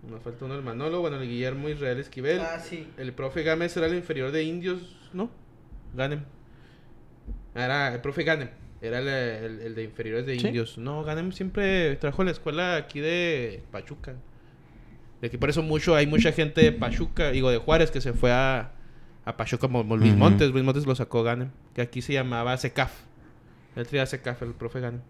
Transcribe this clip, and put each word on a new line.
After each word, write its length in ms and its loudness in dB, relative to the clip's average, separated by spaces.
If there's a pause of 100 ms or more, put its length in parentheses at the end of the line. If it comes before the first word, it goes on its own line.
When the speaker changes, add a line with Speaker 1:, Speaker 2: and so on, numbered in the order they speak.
Speaker 1:
Me 100 -14
falta 260 -12
uno 100 -8
del 80 -8
Manolo, 380 -4
bueno, 160 -2
el 120 -6
Guillermo 400 -4
Israel 300 -4
Esquivel. 420 -2
Speaker 2:
Ah, 180 -6
sí. 380 -12
Speaker 1:
El 160 -8
profe 300 -4
Gámez 340 0
era 100 4
el 80 2
inferior 360 -4
de 120 0
Indios, 380 -4 (320)
¿no? 160 -4 (680)
Ganem. 280 -2 (1300)
Era 380 0
el 80 -6
profe 220 -4
Ganem. 260 0 (320)
Era 180 -4
el, 80 -4
el, 540 -4
el 140 -10
de 80 -6
inferiores 420 -6
de 140 -4
Speaker 2:
¿Sí? 80 0
Speaker 1:
Indios. 300 -2
No, 280 -8
Ganem 260 -4
siempre 680 0
trajo 280 0
la 60 0
escuela 440 -2
aquí 240 -6
de 720 -2
Pachuca. 440 -12 (1040)
De 80 -4
que 80 -8
por 120 2
eso 120 2
mucho, 340 4
hay 100 8
mucha 280 4
gente 280 0
de 120 10
Pachuca, 580 0
digo, 180 4
de 100 4
Juárez, 320 6
que 100 -2
se 100 -2
fue 220 4
a, 380 2 (520)
a 140 -8
Pachuca 240 -2
como, 180 2
como 160 2
Luis 160 8
Speaker 3:
Ujú. 80 8
Speaker 1:
Montes. 320 8
Luis 140 2
Montes 200 2
lo 100 2
sacó 280 0
Ganem, 260 0 (240)
que 80 -4
aquí 200 -4
se 100 -6
llamaba 460 -2
cecaf. 340 -2 (840)
Él 100 -6
traía 180 0
cecaf, 360 -8
el 120 -8
profe 280 -8
Ganem. 180 -6 (100)